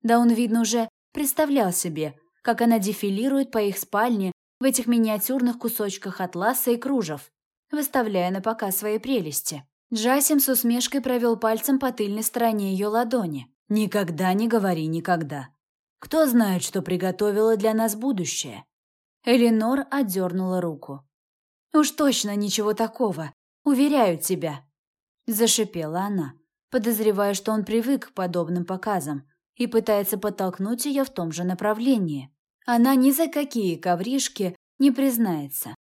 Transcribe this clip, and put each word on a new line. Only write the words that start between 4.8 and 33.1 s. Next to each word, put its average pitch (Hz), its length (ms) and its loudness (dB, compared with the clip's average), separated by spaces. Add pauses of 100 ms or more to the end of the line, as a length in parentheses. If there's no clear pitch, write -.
миниатюрных 233 680 0
кусочках 196 640 -6
атласа 202 500 -2
и 240 60 2
кружев, 226 540 -4 (400)
выставляя 220 600 0
на 190 100 -4
показ 220 360 -4
свои 214 220 -2
прелести. 160 680 -4 (280)
Джасим 269 460 2
с 262 80 2
усмешкой 240 540 0
провёл 240 340 0
пальцем 226 440 0
по 262 120 -2
тыльной 214 320 -4
стороне 214 500 0
её 202 160 -2
ладони. 214 580 -2 (220)
«Никогда 190 640 0
не 220 140 0
говори 190 400 0
никогда. 160 600 -4 (500)
Кто 311 280 2
знает, 214 340 4
что - 200 -4
приготовило 202 760 0
для 220 160 2
нас 220 220 0
будущее?» 185 680 -4 (600)
Элинор 240 640 2
отдёрнула 185 720 -2
руку. 143 460 -8 (680)
«Уж 302 180 4
точно 233 440 0
ничего 208 380 0
такого, 208 600 -2 (300)
уверяю 269 540 4
тебя», 151 480 -4 (600)
зашипела 208 760 0
она, 190 320 -4 (360)
подозревая, 208 640 0
что 196 180 -4
он 214 140 0
привык 233 440 0
к - 40 -20
подобным 175 520 -2
показам 175 640 -4 (280)
и 240 120 -2
пытается 214 500 0
подтолкнуть 202 680 -4
её 277 180 0
в 262 60 -4
том 165 220 -6
же 170 120 -6
направлении. 190 880 0 (340)
Она 247 300 6
ни 262 160 6